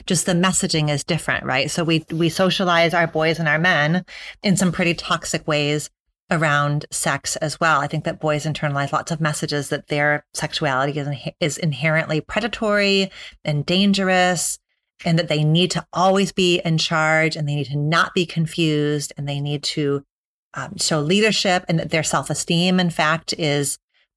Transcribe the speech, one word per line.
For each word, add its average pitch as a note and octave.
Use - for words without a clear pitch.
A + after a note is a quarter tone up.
just F3
the F#3+
messaging E3+
is C#3+
different, -
right? C3+
So F3
we, D#3+
we E3
socialize F3
our E3+
boys D#3+
and E3
our D3+
men E3+
in F#3+
some F3+
pretty E3+
toxic -
ways D3
around D3
sex -
as D3+
well. D#3
I C#3+
think D3+
that -
boys D3+
internalize C#3+
lots -
of D#3+
messages D3+
that D3
their D3
sexuality C#3+
is C#3
inhe-, C#3+
is D3+
inherently D#3
predatory G3+
and D3
dangerous, F#3
and E3
that E3+
they D3+
need E3+
to -
always F#3+
be F3
in D#3+
charge, D#3+
and D3+
they D3
need C#3+
to C#3
not D#3
be F3
confused, D3+
and C#3+
they C#3+
need D3
to, C#3+
um, -
show D#3+
leadership, F#3+
and E3
that D#3+
their D#3
self-esteem, E3+
in F3
fact, D#3+
is C#3+